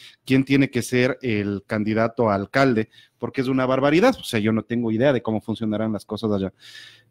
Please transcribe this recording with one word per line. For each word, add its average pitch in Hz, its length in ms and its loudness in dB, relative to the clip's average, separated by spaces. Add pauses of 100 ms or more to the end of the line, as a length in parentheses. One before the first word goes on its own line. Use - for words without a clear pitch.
(260)
quién 135 180 2
tiene 139 240 2
que 120 140 -2
ser 127 400 0
el 101 440 -2
candidato 110 600 0
a 101 60 2
alcalde, 110 560 0 (280)
porque 120 220 -6
es 123 80 -4
una 131 160 0
barbaridad. 147 560 2
O - 40 -16
sea, 113 160 -2
yo 110 120 2
no 110 100 0
tengo 117 300 -4
idea 127 220 2
de 117 80 -2
cómo 107 180 -2
funcionarán 110 500 -4
las 104 140 -6
cosas 107 280 -4
allá. 95 200 -2 (580)